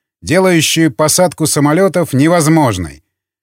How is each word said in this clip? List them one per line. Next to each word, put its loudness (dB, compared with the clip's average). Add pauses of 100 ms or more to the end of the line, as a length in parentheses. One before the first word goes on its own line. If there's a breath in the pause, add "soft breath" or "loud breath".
(200)
делающие 0
посадку -2
самолетов 0
невозможной. 0 (380)